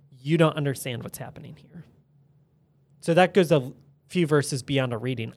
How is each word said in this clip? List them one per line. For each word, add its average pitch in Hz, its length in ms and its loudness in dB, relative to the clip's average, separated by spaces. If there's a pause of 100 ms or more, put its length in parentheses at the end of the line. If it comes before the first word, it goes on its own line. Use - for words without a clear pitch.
(180)
You 143 200 0
don't 160 180 4
understand 139 480 -4
what's - 140 -14
happening 143 380 -14
here." - 280 -20 (1200)
So 170 120 2
that 180 180 4
goes 180 180 4
a 139 220 2 (360)
few 175 180 0
verses 143 360 0
beyond 131 300 -2
a 113 60 -4
reading. 117 380 -6